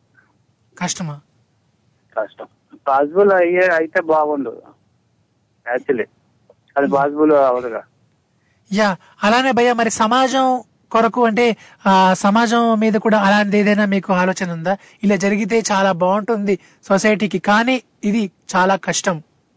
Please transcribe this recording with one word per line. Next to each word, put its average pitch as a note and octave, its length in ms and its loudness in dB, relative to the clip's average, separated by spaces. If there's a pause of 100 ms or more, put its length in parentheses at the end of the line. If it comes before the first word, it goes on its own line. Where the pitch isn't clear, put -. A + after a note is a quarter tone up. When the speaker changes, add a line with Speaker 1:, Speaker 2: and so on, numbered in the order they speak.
(800)
Speaker 1:
కష్టమా? E3 380 -8 (1040)
Speaker 2:
కష్టం. C3 260 -12 (400)
పాసిబుల్ D3+ 440 2
అయ్యే, F3+ 360 2
అయితే E3 340 -2
బాగుండు. D3+ 600 -2 (1120)
Actually, B2+ 340 -4 (680)
అది C#3+ 100 2
పాసిబుల్ D3 440 0
అవ్వదుగా. B2 520 0 (880)
Speaker 1:
యా, G3+ 240 0 (260)
అలానే B3 280 2
భయ్యా, A#3+ 220 2
మరి A#3 160 -2
సమాజం B3+ 760 0 (280)
కొరకు A3 340 0
అంటే, A3+ 320 0 (300)
ఆ, F#3+ 260 4
సమాజం A3+ 640 2
మీద A3 140 0
కూడా G#3+ 260 2
అలాంటిది G3+ 380 2
ఏదైనా G#3 280 2
మీకు G3 280 -2
ఆలోచన F3+ 380 -2
ఉందా? E3+ 260 -4 (260)
ఇలా G3+ 120 2
జరిగితే G#3 560 -2
చాలా G3 200 2
బాగుంటుంది G3 680 -2 (240)
సొసైటీకి, G3 560 0
కానీ A#3 440 0 (200)
ఇది G#3 280 -2 (240)
చాలా F#3 200 2
కష్టం. E3+ 480 -4 (340)